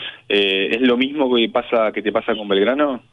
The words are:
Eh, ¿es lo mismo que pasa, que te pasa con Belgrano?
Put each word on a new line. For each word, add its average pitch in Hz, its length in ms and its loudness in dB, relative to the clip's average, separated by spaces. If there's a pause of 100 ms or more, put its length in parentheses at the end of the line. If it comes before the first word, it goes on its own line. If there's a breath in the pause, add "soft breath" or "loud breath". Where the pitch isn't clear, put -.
(280 loud breath)
Eh, 98 480 0
¿es 117 40 -6
lo 123 160 4
mismo 135 380 0
que 117 140 2
pasa, 113 420 0
que 101 120 -4
te 101 100 0
pasa 113 240 -2
con 107 100 -10
Belgrano? 120 560 0 (100)